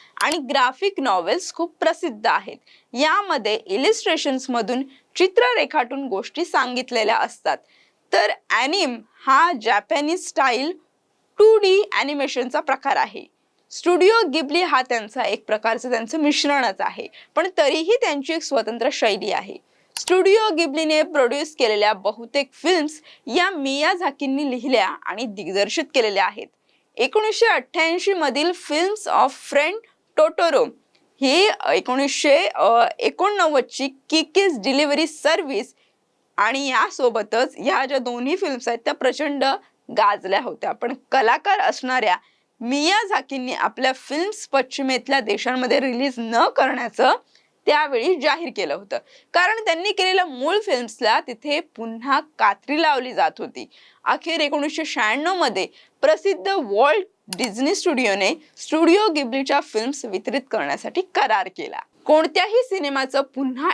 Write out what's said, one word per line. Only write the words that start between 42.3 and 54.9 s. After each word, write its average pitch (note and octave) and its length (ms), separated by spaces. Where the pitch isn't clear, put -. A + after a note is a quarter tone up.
मियाझाकींनी C#4+ 920
आपल्या C4 400
फिल्म्स D#4+ 560
पश्चिमेतल्या C4+ 720
देशांमध्ये B3 600
रिलीज B3+ 380
न A#3 300
करण्याचं B3+ 640
त्यावेळी D4 540
जाहीर D4 360
केलं D#3 180
होतं, F#3+ 240
कारण G#4+ 300
त्यांनी F#4 280
केलेल्या F#4 320
मूळ D4+ 340
फिल्म्सला B3 640
तिथे C#4+ 400
पुन्हा A#3 600
कात्री C4+ 640
लावली C4 300
जात E3 260
होती. B2+ 300
अखेर D#4+ 360
एकोणीसशे D4 440
शहाण्णव C#4+ 500